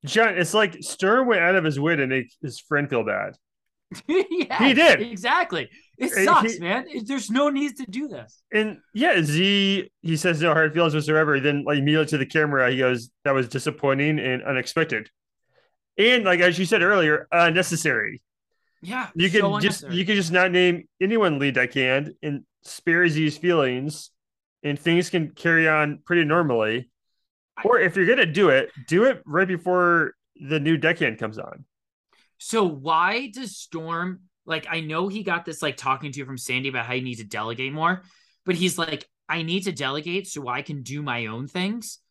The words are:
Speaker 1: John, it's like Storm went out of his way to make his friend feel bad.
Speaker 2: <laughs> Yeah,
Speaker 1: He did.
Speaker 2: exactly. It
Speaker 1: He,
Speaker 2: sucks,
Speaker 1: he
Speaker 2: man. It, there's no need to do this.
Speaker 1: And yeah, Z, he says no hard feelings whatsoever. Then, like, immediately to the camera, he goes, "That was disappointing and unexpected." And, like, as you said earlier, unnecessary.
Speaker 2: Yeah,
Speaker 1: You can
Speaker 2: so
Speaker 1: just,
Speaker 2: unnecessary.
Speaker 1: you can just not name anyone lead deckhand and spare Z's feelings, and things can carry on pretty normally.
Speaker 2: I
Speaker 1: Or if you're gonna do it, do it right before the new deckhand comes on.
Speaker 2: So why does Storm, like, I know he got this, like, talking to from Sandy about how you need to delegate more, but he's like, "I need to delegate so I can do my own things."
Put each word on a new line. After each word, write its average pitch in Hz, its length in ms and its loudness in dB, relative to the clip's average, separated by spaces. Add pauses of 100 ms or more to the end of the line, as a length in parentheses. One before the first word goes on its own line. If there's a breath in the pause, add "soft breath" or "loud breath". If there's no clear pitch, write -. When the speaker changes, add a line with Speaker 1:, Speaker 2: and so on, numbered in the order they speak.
Speaker 1:
John, 208 320 2
it's 170 160 0
like 208 280 2
Storm 240 460 2
went 208 140 4
out 180 140 4
of 175 100 2
his 143 120 0
way 156 200 0
to 135 100 0
make 131 240 -2 (100)
his 135 200 -10
friend 143 280 -2
feel 117 140 0
bad. 101 300 -4 (580)
Speaker 2:
<laughs> - 160 -14
Yeah, 330 600 0
Speaker 1:
He 262 60 6
did. 302 280 6
Speaker 2:
exactly. 233 680 -2 (280 soft breath)
It - 180 -4
Speaker 1:
He, 190 100 2
Speaker 2:
sucks, 254 280 4
Speaker 1:
he - 60 -10
Speaker 2:
man. 208 280 -4
It, 247 200 -10
there's 254 220 -6
no 277 200 2
need 277 280 -2
to 269 120 -10
do 269 180 -8
this. 127 340 -16 (100)
Speaker 1:
And 214 260 -2 (160)
yeah, 226 280 2
Z, 196 680 0 (120)
he 165 160 -2
says 160 240 0
no 160 120 2
hard 156 200 2
feelings 170 220 2
whatsoever. 151 440 2
Then, 143 260 0
like, 147 140 0
immediately 151 280 2
to 151 100 -2
the 127 80 0
camera, 139 460 2
he 127 60 -2
goes, 127 320 0 (160)
"That 139 80 2
was 131 160 0
disappointing 143 680 0
and 127 240 -2
unexpected." 135 680 -4 (880)
And, 233 260 4
like, 180 160 2
as 175 180 4
you 185 80 0
said 190 160 2
earlier, 175 500 2
unnecessary. 160 880 0 (600)
Speaker 2:
Yeah, 220 320 -10
Speaker 1:
You 175 160 2
can 208 120 4
Speaker 2:
so 202 180 0
Speaker 1:
just, 196 240 -2
Speaker 2:
unnecessary. 175 120 -8
Speaker 1:
you 180 100 -2
can 208 100 0
just 170 160 0
not 180 200 4
name 180 360 2 (140)
anyone 196 360 2
lead 135 180 0
deckhand 131 580 0 (100)
and 143 200 -6 (200)
spare 175 460 0
Z's 151 280 0
feelings, 151 720 -2 (520)
and 147 160 -4
things 170 300 2
can 160 220 -2
carry 165 360 2
on 151 380 2
pretty 170 180 2
normally. 123 680 0 (680)
Speaker 2:
I - 80 -14
Speaker 1:
Or 226 140 4
if 175 180 2
you're 180 80 2
gonna 233 200 4
do 170 240 2
it, 131 220 2 (160)
do 180 180 4
it 262 200 2
right 175 220 0
before 175 680 2 (260)
the 147 220 -4
new 160 160 2
deckhand 147 420 0
comes 110 180 -6
on. - 280 -14 (720)
Speaker 2:
So 220 260 -2
why 175 720 0
does 240 240 -12
Storm, 165 640 -8 (240)
like, 160 240 -6
I 165 100 -4
know 160 300 -4
he 208 140 -8
got 170 200 -4
this, 160 180 -10
like, 143 140 -2
talking 135 380 -4
to 143 120 -10
from 131 120 -12
Sandy 131 320 -4
about 123 160 -6
how 123 80 -6
you 127 80 -4
need 127 160 -8
to 110 80 -14
delegate 117 480 -8
more, 170 300 -2 (420 soft breath)
but 180 100 0
he's 180 220 0
like, 156 280 -6 (220)
"I 165 160 -4
need 180 220 -4
to 185 80 -4
delegate 151 520 -6
so 143 220 -10
I 127 140 -6
can 147 220 -10
do 139 180 -10
my 120 240 -6
own 117 240 -10
things." 202 500 -6 (120)